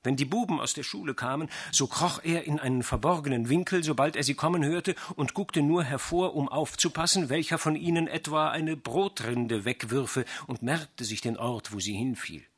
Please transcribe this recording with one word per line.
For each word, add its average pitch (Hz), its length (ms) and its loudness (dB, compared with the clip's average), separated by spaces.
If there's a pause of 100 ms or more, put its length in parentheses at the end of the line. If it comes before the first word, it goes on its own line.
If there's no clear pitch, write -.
Wenn 131 100 2
die 135 120 0
Buben 165 340 0
aus 120 140 -2
der 139 100 -8
Schule 147 300 -6
kamen, 143 360 -4 (220)
so 135 160 4
kroch - 340 0
er 165 220 0
in 151 160 0
einen 127 240 0
verborgenen 131 640 2
Winkel, 175 340 2
sobald 151 320 2
er 143 80 0
sie 135 120 2
kommen 165 300 2
hörte, 170 300 0 (220)
und 143 180 0
guckte 190 260 0
nur 160 220 4
hervor, 170 540 0
um 139 120 2
aufzupassen, 160 840 0
welcher 160 280 0
von 156 160 2
ihnen 170 320 2
etwa 156 440 0
eine 156 260 -2
Brotrinde 120 880 0
wegwürfe, 123 600 0 (220)
und 120 160 -6
merkte 139 420 -4
sich 107 160 -4
den 113 160 -2
Ort, 117 360 -4
wo 104 80 -6
sie 98 140 -2
hinfiel. 101 520 -4 (120)